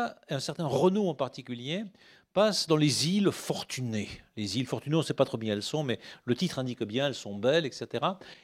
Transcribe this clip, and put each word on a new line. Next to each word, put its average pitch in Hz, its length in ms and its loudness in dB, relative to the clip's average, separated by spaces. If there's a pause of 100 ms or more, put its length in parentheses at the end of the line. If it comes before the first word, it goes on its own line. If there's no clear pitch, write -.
(280)
un 139 120 -2
certain 160 260 -4
Renaud 180 420 4
en 156 60 -2
particulier, 131 680 -6 (500)
passe 208 320 4
dans 160 100 6
les 143 320 4
îles 190 240 4
Fortunées. 117 760 -4 (260)
Les 104 220 -2
îles 127 80 0
Fortunées, 143 300 -2
on - 20 4
ne 156 60 2
sait 143 100 -2
pas 139 100 6
trop 127 140 -6
bien 110 160 0
elles 101 80 -2
sont, 151 200 -4
mais 123 160 -2 (280)
le 123 80 2
titre 170 240 -2
indique 127 240 -4
bien, 117 240 -2
elles 135 80 -2
sont 101 200 -10
belles, 131 300 2
et 123 80 -4
cetera. 170 460 -4 (240)